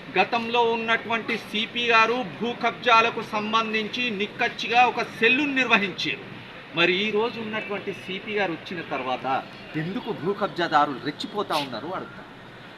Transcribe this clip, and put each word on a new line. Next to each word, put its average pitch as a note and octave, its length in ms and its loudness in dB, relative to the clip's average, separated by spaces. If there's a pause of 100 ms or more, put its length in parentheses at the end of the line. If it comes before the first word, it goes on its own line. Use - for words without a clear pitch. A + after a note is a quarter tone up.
(180)
గతంలో A3+ 540 4
ఉన్నటువంటి A3+ 680 0
సిపి A#3 480 -4
గారు A#3 380 6 (180)
భూ A#3 100 -2
కబ్జాలకు A3+ 680 4
సంబంధించి A3 880 0
నిక్కచ్చిగా A3+ 760 2
ఒక A3+ 160 0
సెల్లును B3+ 520 2
నిర్వహించారు. G3+ 640 2 (580)
మరి F3 160 4
ఈరోజు G#3+ 480 0
ఉన్నటువంటి G#3+ 520 -6
సిపి F#3+ 420 -8
గారు F#3+ 180 0
వచ్చిన E3 300 -8
తర్వాత B2+ 600 -2 (340)
ఎందుకు F#3+ 360 -4
భూ D#3 200 -2
కబ్జాదారులు D#3 720 2
రెచ్చిపోతా F#3 520 -4
ఉన్నారు C3 300 -4
అడుగుతా. E3+ 380 -10 (540)